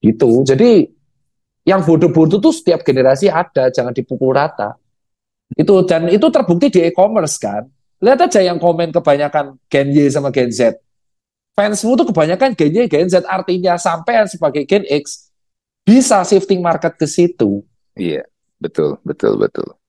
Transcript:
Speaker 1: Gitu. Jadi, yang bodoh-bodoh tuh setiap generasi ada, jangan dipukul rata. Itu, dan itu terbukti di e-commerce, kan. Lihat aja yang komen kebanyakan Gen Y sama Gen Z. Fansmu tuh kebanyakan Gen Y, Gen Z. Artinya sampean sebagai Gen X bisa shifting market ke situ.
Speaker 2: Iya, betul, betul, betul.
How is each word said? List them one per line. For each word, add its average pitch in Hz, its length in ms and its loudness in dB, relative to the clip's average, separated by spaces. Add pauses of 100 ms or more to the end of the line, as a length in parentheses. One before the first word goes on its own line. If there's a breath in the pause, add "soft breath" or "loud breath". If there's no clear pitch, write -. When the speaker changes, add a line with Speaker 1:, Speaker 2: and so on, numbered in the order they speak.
Speaker 1:
Gitu. 117 400 2
Jadi, 180 560 2 (640)
yang 190 240 0
bodoh-bodoh 160 560 2
tuh 311 80 4
setiap 170 320 -2
generasi 135 480 2
ada, 156 400 -2
jangan 123 240 -6
dipukul 131 400 -4
rata. 139 400 -4 (800)
Itu, 185 320 2
dan 170 240 0
itu 208 160 2
terbukti 233 480 0
di 180 60 4 (100)
e-commerce, 190 480 -2
kan. 107 320 -8 (320)
Lihat 269 240 2
aja 196 160 2
yang 175 160 0
komen 165 320 0
kebanyakan 143 800 -2
Gen 139 240 0
Y 143 160 4
sama 139 240 -4
Gen 127 160 0
Z. 113 240 0 (800)
Fansmu 214 400 -2
tuh 339 160 0
kebanyakan 170 460 0
Gen 151 180 0
Y, 233 140 0
Gen 160 180 0
Z. 180 220 0
Artinya 185 500 -2
sampean 190 480 -2
sebagai 151 400 -4
Gen 202 220 0
X - 420 -6 (560)
bisa 220 400 4
shifting 196 320 0
market 170 400 -4
ke 156 80 -2
situ. 113 560 -2 (320)
Speaker 2:
Iya, 80 320 -6 (320)
betul, 73 480 -4
betul, 52 320 -2
betul. - 380 -6 (120)